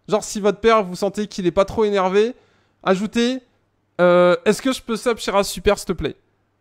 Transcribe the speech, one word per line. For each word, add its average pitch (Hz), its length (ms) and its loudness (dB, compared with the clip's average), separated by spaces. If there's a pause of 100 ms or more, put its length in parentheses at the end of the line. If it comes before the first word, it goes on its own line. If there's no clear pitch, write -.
genre - 160 -2
si - 160 -10
votre 202 220 0
père, 220 240 4
vous 180 120 -10
sentez 208 320 -4
qu'il 185 180 -6
est 170 40 0
pas 196 140 2
trop 220 200 -2
énervé, 202 500 0 (480)
ajoutez, 233 580 -2 (580)
euh, « 175 460 4
Est-ce 214 160 2
que 262 120 -2
je - 100 -8
peux 226 140 -6
sub 226 200 -2
chez - 140 -8
Ras 196 140 2
Super, - 340 -2
s'il - 80 -14
te 196 80 -2
plaît ? » - 220 -8 (440)